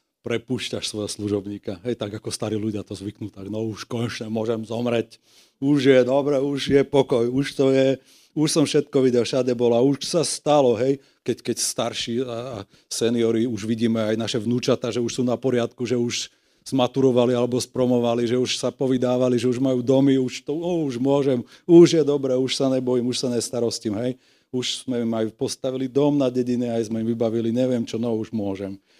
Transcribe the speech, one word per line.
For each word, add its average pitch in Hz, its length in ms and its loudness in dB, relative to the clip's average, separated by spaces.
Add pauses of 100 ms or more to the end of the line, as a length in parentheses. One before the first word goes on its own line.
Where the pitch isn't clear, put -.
(200)
prepúšťaš 117 640 -6
svojho 104 240 -6
služobníka. 101 760 -6
Hej, 120 120 -4
tak 104 160 -8
ako 107 160 -12
starí 107 320 -6
ľudia 104 240 -6
to - 80 -16
zvyknú, 98 400 -12
tak, 98 160 -16
„No 107 160 -8
už 110 240 -10
konečne 117 400 -6
môžem 110 400 -4
zomrieť. 117 480 -4 (440)
Už 139 280 2
je 131 160 8
dobre, 139 360 0
už 143 200 -2 (120)
je 139 120 6
pokoj, 131 440 2
už 135 180 0 (100)
to 135 160 4
je, 135 240 4 (400)
už 156 160 2
som 156 160 4
všetko - 320 2
videl, 120 240 4
všade 127 320 0
bola, 117 240 4
už 139 240 2
sa - 200 -2
stalo,“ 139 520 2
hej. 135 240 0 (240)
Keď, 117 160 -2
keď 120 160 -6
starší - 640 -4
a, 131 40 -4
a 120 340 -10 (340)
seniori, 113 560 2
už 107 160 -6
vidíme 113 360 0 (120)
aj 113 40 0
naše 113 240 -4
vnúčata, 120 520 -2
že 113 80 -2
už 117 200 -4
sú - 40 -2
na 120 160 -2
poriadku, 120 480 -2
že 123 80 0
už 120 320 -4 (400)
zmaturovali 127 640 2
alebo 123 240 0
spromovali, 120 720 0
že 120 80 0
už 127 240 -2
sa 131 80 -2
povydávali, 127 720 0
že 120 80 0
už 123 80 0
majú 131 240 0
domy, 135 400 4
už 127 240 -6
to, 147 80 -6
„O, 170 320 -4
už 123 160 -6
môžem, 135 400 2 (240)
už 170 320 10
je 160 80 4
dobre, 139 320 0
už 127 240 -2
sa 135 80 2
nebojím, 127 400 0
už 123 160 -4
sa 123 80 -2
nestarostím,“ 117 640 -4
hej. 123 240 -4 (320)
Už 123 320 -6
sme 123 220 -4
im 113 100 -2
aj 110 160 -2
postavili 131 560 -6
dom 143 320 2
na 131 80 2
dedine, 123 400 0
aj 117 240 -2
sme 113 80 -4
im 110 80 -2
vybavili 117 400 -2
neviem 123 400 0
čo, - 80 -6
„No 117 160 -2
už 110 240 -6
môžem.“ 98 400 -6 (240)